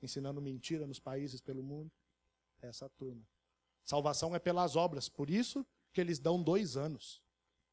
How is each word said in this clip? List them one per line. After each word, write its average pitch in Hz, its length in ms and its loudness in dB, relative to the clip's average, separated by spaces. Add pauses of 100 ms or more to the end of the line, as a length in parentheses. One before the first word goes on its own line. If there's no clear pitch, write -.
ensinando 139 400 -6
mentira 143 460 -4
nos 135 120 -10
países 135 420 -6
pelo 131 200 -6
mundo? 151 300 -10 (720)
Essa 127 280 -12
turma. 123 380 -10 (560)
Salvação 147 520 2
é 170 40 0
pelas 175 360 4
obras, 165 340 2
por 143 200 -2
isso 240 360 2 (280)
que 180 80 4
eles 170 180 2
dão 170 220 4
dois 160 360 2
anos. 147 440 -6 (520)